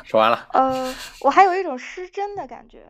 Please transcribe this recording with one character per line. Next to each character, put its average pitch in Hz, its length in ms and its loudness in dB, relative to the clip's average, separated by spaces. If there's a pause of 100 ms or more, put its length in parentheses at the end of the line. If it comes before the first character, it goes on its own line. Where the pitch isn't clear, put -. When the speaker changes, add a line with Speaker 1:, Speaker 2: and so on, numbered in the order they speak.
Speaker 1:
说 - 120 0
完 110 140 6
了。 - 220 -2
Speaker 2:
呃， 262 420 0 (240)
我 - 100 2
还 370 140 8
有 370 140 2
一 392 60 -2
种 285 140 -8
失 359 320 -14
真 403 280 -10
的 311 100 -10
感 240 220 -20
觉， - 200 -20